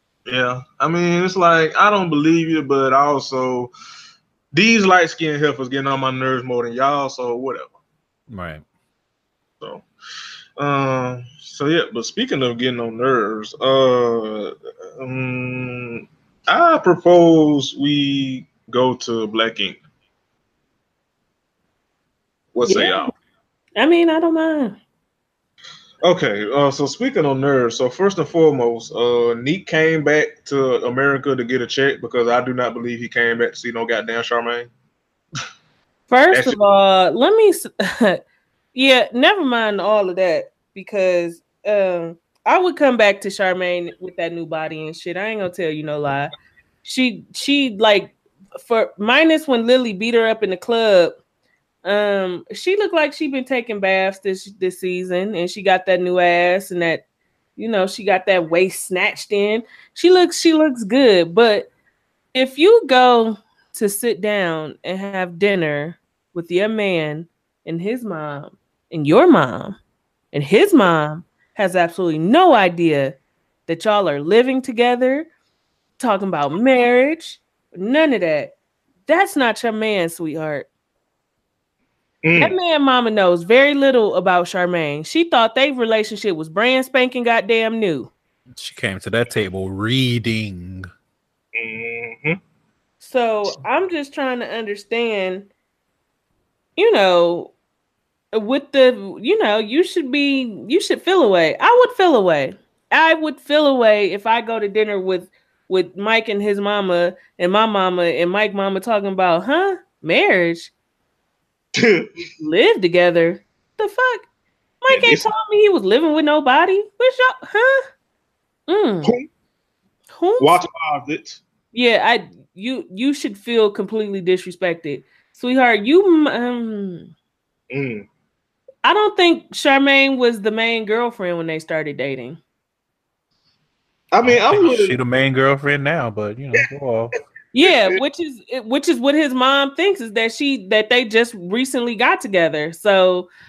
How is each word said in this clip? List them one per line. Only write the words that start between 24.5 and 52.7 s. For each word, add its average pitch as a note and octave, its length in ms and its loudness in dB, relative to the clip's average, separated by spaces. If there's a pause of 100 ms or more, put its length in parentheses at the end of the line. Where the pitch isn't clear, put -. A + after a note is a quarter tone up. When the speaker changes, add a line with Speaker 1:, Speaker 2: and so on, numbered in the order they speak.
Speaker 1:
Okay, A#2+ 480 2
uh, C#3 200 2
so C#3 160 -2
speaking A3+ 380 -2
of C3+ 120 0
nerves, C3 400 2
so B2+ 120 0
first G3 280 -2
and D#3 100 -2
foremost, B2+ 640 2
uh, A#2+ 440 0
Neek D3 320 -4
came D#3+ 360 2
back D3+ 420 0
to C3+ 400 0
America C3+ 500 0
to B2 80 -4
get B2 180 -2
a A#2 60 -6
check - 340 0
because A#2+ 260 -2
I A#2+ 160 2
do B2+ 100 -6
not B2 200 -4
believe A#2+ 260 -8
he A#2+ 80 -10
came A#2 300 -2
back A#2 140 -2
to - 40 -18
see A#2+ 160 -12
no A#2 140 -6
goddamn A2+ 380 -4
Charmaine. A#2+ 460 -4 (1400)
Speaker 3:
First C4 380 6
Speaker 1:
That's - 20 0
Speaker 3:
of A#3+ 60 0
Speaker 1:
it. G#3 80 -6
Speaker 3:
all, G3 500 6
let D4+ 240 2
me, A4 140 6
s-, - 720 -2 (240)
<laughs> - 300 -20
yeah, B3+ 400 4
never D#4+ 320 2
mind A3+ 340 -2
all G3+ 300 0
of F3 60 -6
that F3 380 -2 (200)
because, F3+ 680 -2 (260)
um, F3+ 500 -2 (300)
I C#4+ 100 4
would F4+ 180 0
come C4 220 2
back G3+ 240 2
to G#3+ 60 -8
Charmaine F3+ 720 -4
with F3+ 180 -14
that E3+ 160 -6
new E3+ 140 -10
body D#3 400 -8
and D#3+ 80 -12
shit. E3+ 200 -10
I G3 120 -6
ain't A3 120 -6
gonna F3+ 140 -6
tell E3+ 160 -4
you D#3 140 -6
no D3+ 160 -6
lie. C#3+ 320 -4 (500)
She, A#3+ 420 -4 (120)
she, C4+ 420 -2
like, G#3 380 -2 (500)
for, A3+ 320 -2
minus D4+ 500 0
when A#3 200 -2
Lily B3 260 0
beat A3+ 220 -4
her A3+ 120 2
up A3 140 -2
in G#3 80 -4
the F#3 80 -6
club, G#3 560 2 (720)
um, G3 680 -2
she F4+ 260 -4